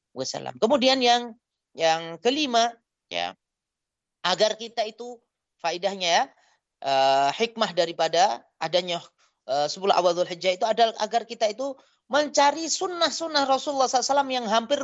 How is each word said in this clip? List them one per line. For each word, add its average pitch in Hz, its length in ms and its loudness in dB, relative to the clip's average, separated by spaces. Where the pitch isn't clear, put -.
Wasallam. 135 480 -8
Kemudian 262 400 4
yang, 240 320 2
yang 165 480 -2
kelima, 240 480 2
ya, - 240 -6
agar 190 320 0
kita 226 320 -6
itu 240 320 -14
faedahnya 180 500 -4
ya, 185 140 4
eh, 135 480 2
hikmah 220 400 -2
daripada 170 720 0
adanya, 170 400 -2
eh, 147 160 0
sepuluh 190 280 0
awal 175 200 4
Dzulhijjah 175 420 -2
itu 226 100 -2
adalah 220 360 2
agar 214 240 -2
kita 226 240 -2
itu 262 240 -6
mencari 285 560 2
sunnah-sunnah 320 800 -2
Rasulullah 269 400 0
sallallahu 254 160 0
alaihi 269 120 0
wasallam 277 200 0
yang 247 160 -4
hampir 233 340 0